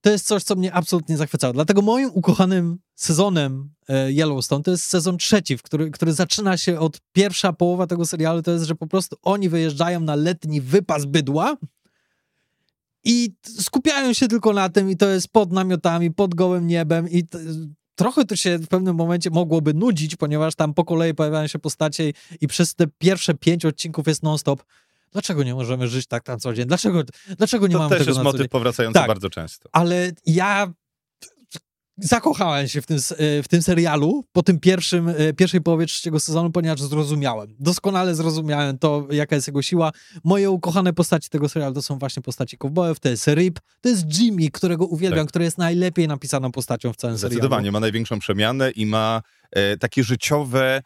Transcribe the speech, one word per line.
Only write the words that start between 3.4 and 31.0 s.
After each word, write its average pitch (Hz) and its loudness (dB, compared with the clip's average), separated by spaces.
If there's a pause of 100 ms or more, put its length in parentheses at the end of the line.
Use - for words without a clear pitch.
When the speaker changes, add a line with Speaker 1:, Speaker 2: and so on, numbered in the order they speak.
Speaker 1:
e, 135 0
Yellowstone 143 0
to 185 0
jest 180 0
sezon 175 -2
trzeci, 175 0
w - -12
który, 156 -4
który 165 0
zaczyna 185 0
się 170 -2
od, 160 -2 (140)
pierwsza 190 2
połowa 180 0
tego 170 -2
serialu 165 0
to 175 -2
jest, 170 0
że 160 -2
po 160 -8
prostu 185 -2
oni 196 0
wyjeżdżają 165 0
na 156 0
letni 156 0
wypas 147 2
bydła 151 0 (1500)
i 240 2 (120)
t-, - -18 (120)
skupiają 269 0
się 240 2
tylko 220 2
na 196 2
tym 190 2
i 185 0
to 202 4
jest 190 0
pod 196 4
namiotami, 175 2
pod 180 0
gołym 180 2
niebem 165 0
i 175 2
t-, 175 -14 (560)
trochę 254 2
to 196 -2
się 175 0
w 160 -6
pewnym 185 0
momencie 170 0
mogłoby 160 2
nudzić, 165 0
ponieważ 151 -2
tam 151 -2
po 170 -4
kolei 165 0
pojawiają 151 -2
się 160 -8
postacie 151 -4 (280)
i 156 0
przez - 0
te 170 2 (120)
pierwsze 175 2
pięć 170 0
odcinków 156 -2
jest 156 -2
non-stop. 147 0 (480)
Dlaczego 180 -4
nie 123 -2
możemy 127 -4
żyć 123 -4
tak 120 -6
na 123 -8
co 120 -6
dzień? 120 -4
Dlaczego, 175 0 (360)
dlaczego 208 2
nie 180 2
Speaker 2:
To 170 2
Speaker 1:
mamy 151 0
Speaker 2:
też 185 4
Speaker 1:
tego 156 2
Speaker 2:
jest 131 0
Speaker 1:
na 127 0
co - 0
Speaker 2:
motyw 135 2
Speaker 1:
dzień? 131 0
Speaker 2:
powracający 120 0
Speaker 1:
Tak. 131 4
Speaker 2:
bardzo 98 -2
często. - -14
Speaker 1:
Ale 175 -2 (140)
ja 185 0 (1300)